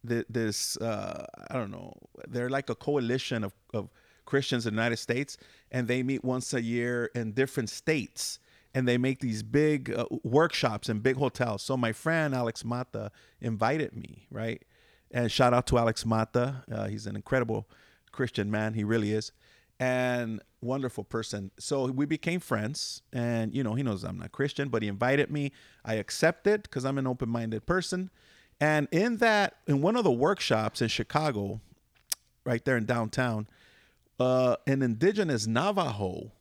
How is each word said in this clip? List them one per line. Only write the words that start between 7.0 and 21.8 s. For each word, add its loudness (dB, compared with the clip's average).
in -4
different 0
states, -4
and 2
they 6
make 2
these -2
big, 2
uh, -2
workshops 2
in 0
big 2
hotels. 0
So -2
my 2
friend 0
Alex -2
Mata -6
invited 0
me, -14
right? -6
And 0
shout 6
out 4
to 2
Alex 2
Mata. 2
Uh, -4
he's -8
an -8
incredible 0
Christian -2
man. 0
He 0
really 2
is. -2
And 0
wonderful -4
person. -4
So -2